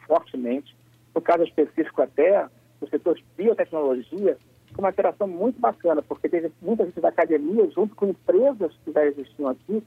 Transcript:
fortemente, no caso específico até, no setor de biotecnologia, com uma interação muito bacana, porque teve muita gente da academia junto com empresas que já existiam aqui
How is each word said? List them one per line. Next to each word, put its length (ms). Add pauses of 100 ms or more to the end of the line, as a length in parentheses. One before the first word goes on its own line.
fortemente, 680 (400)
no 60
caso 220
específico 580
até, 480 (320)
no 80
setor 260
de 100 (120)
biotecnologia, 1000 (360)
com 80
uma 80
interação 360
muito 320
bacana, 440
porque 260
teve 320
muita 240
gente 160
da 80
academia 640
junto 240
com 140
empresas 640 (120)
que 80
já 140
existiam 420
aqui 380